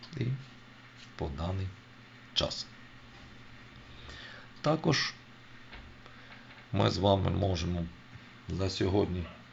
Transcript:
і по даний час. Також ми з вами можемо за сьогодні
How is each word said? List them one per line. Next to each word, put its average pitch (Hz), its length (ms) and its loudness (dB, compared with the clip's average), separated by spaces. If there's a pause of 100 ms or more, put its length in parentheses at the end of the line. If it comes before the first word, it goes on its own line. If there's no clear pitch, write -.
(180)
і 120 80 0 (920)
по 78 220 -2
даний 95 300 0 (680)
час. - 340 0 (1900)
Також 156 520 6 (1600)
ми 101 180 6
з 90 80 2
вами 95 320 6
можемо 90 560 2 (640)
за 90 200 0
сьогодні 90 560 4 (280)